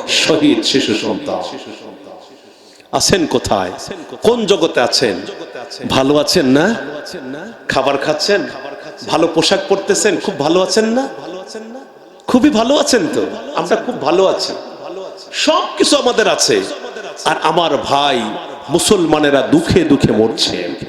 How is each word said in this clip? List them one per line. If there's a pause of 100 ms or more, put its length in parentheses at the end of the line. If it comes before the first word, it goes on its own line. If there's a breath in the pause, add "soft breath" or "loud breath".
শহীদ
শিশু
সন্তান। (1500 loud breath)
আছেন
কোথায়? (520)
কোন
জগতে
আছেন? (760)
ভালো
আছেন
না? (960)
খাবার
খাচ্ছেন? (600)
ভালো
পোশাক
পরতেছেন?
খুব
ভালো
আছেন
না? (1160)
খুবই
ভালো
আছেন
তো? (280)
আমরা
খুব
ভালো
আছি, (800)
সবকিছু
আমাদের
আছে। (640)
আর
আমার
ভাই (480)
মুসলমানেরা
দুঃখে
দুঃখে
মরছে, (200)